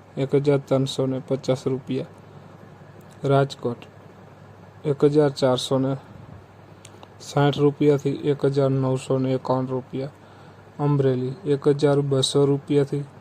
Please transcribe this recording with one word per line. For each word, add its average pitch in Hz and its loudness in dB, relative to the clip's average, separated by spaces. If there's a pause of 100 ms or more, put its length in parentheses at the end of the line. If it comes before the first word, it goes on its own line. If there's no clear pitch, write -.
(220)
એક 135 -2
હજાર 139 2
ત્રણસો 135 -2
ને 131 -4 (100)
પચાસ 131 -2
રૂપિયા. 131 -4 (1160)
રાજકોટ 139 0 (1040)
એક 147 0
હજાર 147 4
ચારસો 131 0
ને 135 -2 (1200)
સાઠ 143 0
રૂપિયાથી 143 2 (100)
એક 143 -2
હજાર 139 2
નવસો 135 -2
ને 131 0
એકાવન 131 -2
રૂપિયા. 131 -8 (680)
અમરેલી 135 0 (180)
એક 139 0
હજાર 143 2
બસો 139 2
રૂપિયાથી 143 0 (160)